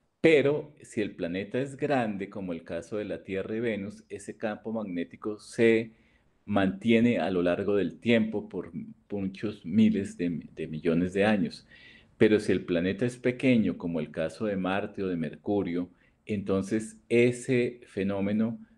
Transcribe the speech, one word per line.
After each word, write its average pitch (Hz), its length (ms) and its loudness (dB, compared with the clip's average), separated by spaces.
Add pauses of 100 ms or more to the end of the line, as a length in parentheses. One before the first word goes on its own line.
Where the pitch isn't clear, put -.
(200)
Pero 147 640 4
si - 200 -8
el 98 140 -4
planeta 92 440 -4
es 139 160 -8
grande, 110 540 -2
como 92 220 -8
el 82 120 -8
caso 85 320 -8
de 104 80 -4
la 87 200 -8
Tierra 95 320 -6
y 113 40 -2
Venus, 104 480 -4
ese 104 280 -12
campo 110 360 -6
magnético 104 640 -6
se 113 540 2 (520)
mantiene 107 720 2
a 82 120 0
lo 90 120 2
largo 92 340 0
del 87 240 0
tiempo 110 480 2
por 90 240 -10 (380)
muchos 101 560 -6
miles 98 500 4
de, 87 380 -4
de 80 140 -8
millones 82 440 0
de 98 120 2
años. 101 420 0 (520)
Pero 107 220 6
si - 120 0
el 90 120 2
planeta 92 420 0
es 120 120 -6
pequeño, 123 600 2
como 85 220 -4
el 76 100 -8
caso 82 360 -4
de 101 100 -2
Marte 98 460 -4
o 95 60 -2
de 87 80 -2
Mercurio, 87 720 -4 (360)
entonces 98 720 -2 (100)
ese 120 800 2
fenómeno 101 720 -2 (200)